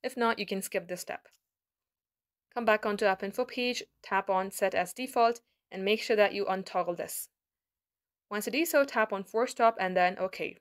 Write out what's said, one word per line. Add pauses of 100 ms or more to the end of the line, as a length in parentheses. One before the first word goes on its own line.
If
not,
you
can
skip
this
step. (1200)
Come
back
onto
App
Info
page, (180)
tap
on
Set
as
Default, (300)
and
make
sure
that
you
untoggle
this. (1000)
Once
you
do
so,
tap
on
Force
Stop
and
then
OK.